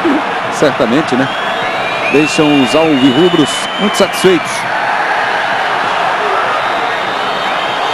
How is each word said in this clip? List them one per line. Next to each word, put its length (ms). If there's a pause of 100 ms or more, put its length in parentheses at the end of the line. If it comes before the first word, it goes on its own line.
(540)
certamente, 600
né, 120 (880)
deixam 500
os 120
alvirrubros 720 (300)
muito 180
satisfeitos 540 (3500)